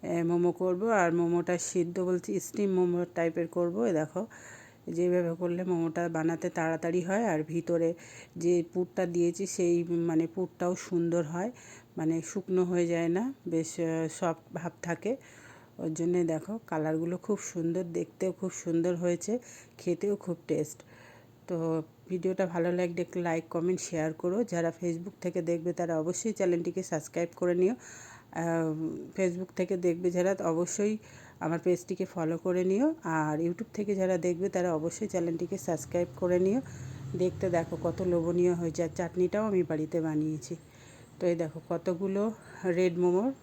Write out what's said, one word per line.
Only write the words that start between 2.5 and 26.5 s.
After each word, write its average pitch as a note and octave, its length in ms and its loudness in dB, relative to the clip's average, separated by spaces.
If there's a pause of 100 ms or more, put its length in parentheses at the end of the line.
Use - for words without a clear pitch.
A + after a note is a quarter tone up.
মোমো F3 280 4 (100)
টাইপের E3 320 0
করব। F3 280 0 (140)
এ F#3+ 40 2
দেখো D#3+ 340 0 (600)
যেভাবে F3 480 2
করলে F3 280 -2
মোমোটা E3+ 460 0
বানাতে E3 400 0
তাড়াতাড়ি E3+ 520 0
হয়, G3 240 0
আর D#3 180 2
ভিতরে E3 500 0 (440)
যে E3+ 260 4 (100)
পুরটা F3+ 320 -2
দিয়েছি E3+ 400 0
সেই F3 380 2
মানে E3+ 520 2
পুরটাও F3+ 400 -2
সুন্দর E3+ 480 0
হয়, F3 280 -2 (460)
মানে E3 320 2
শুকনো F#3 340 2
হয়ে F3 240 2
যায় E3+ 220 2
না, A3 240 0 (140)
বেশ, E3 320 -2
আহ, E3 280 0 (120)
সফট E3 340 -2
ভাব E3 180 -6 (100)
থাকে, F3 300 -4 (680)
ওর D#3+ 160 -4
জন্যে F3 300 2
দেখো E3 440 -2
কালারগুলো D#3+ 500 0
খুব G3+ 220 -2
সুন্দর, E3+ 440 -2
দেখতেও F3 480 -4
খুব F#3 200 -6 (120)
সুন্দর E3+ 320 2
হয়েছে, F3 440 0 (380)
খেতেও G3 380 0
খুব F3+ 220 -6 (100)
টেস্ট। D3+ 320 -2 (680)
তো E3 360 0 (260)
ভিডিওটা F#3 360 0
ভালো E3+ 260 2
লাগলে F3+ 300 0
একটু F3 180 -4
লাইক, E3 300 0
কমেন্ট, F3 320 0
শেয়ার D#3 320 -2
করো। F3+ 300 0
যারা E3+ 280 0 (100)
Facebook F3 400 -4
থেকে F3+ 200 -2
দেখবে E3+ 320 0
তারা E3 260 0
অবশ্যই F3 340 -2
চ্যানেলটিকে F3 500 0